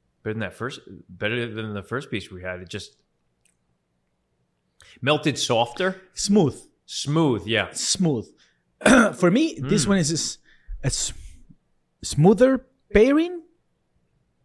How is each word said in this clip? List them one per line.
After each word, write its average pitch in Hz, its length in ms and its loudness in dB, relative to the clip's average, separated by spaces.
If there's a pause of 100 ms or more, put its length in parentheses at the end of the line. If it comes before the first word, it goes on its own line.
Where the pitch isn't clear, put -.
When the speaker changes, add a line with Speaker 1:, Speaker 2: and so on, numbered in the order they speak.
(220)
Speaker 1:
better 110 120 -6
than 110 80 -8
that 92 120 -8
first, 131 280 -10 (280)
better 110 420 -4
than 110 220 -8
the 101 80 -8
first 131 300 -8
piece 101 180 -8
we 90 140 -16
had. 90 160 -8
It 90 100 -16
just - 280 -14 (2000)
melted 147 380 0
softer. 123 640 -2 (120)
Speaker 2:
Smooth. 196 480 2 (240)
Speaker 1:
Smooth, 135 600 0
yeah. 104 240 0
Speaker 2:
Smooth. 147 560 -2 (540)
<clears throat> 226 340 4
For - 160 2
me, 302 300 0
this 156 240 0
Speaker 1:
Mm. - 20 -2
Speaker 2:
one 196 100 4
is, 156 140 0
is - 260 -6 (460)
a 131 40 -4
s-, - 260 -4 (920)
smoother 247 600 4 (280)
pairing. 311 500 4 (1000)